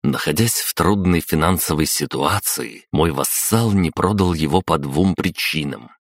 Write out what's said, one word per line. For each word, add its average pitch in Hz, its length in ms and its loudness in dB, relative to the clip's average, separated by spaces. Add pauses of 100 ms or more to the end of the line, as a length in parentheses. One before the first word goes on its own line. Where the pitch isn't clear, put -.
Находясь - 580 0
в - 140 -6
трудной 90 460 2
финансовой 80 640 0
ситуации, - 1040 -4
мой 85 220 2
вассал 107 580 0
не 95 220 2
продал 90 420 2
его 78 260 2
по 82 160 0
двум 76 380 2
причинам. - 760 -4 (120)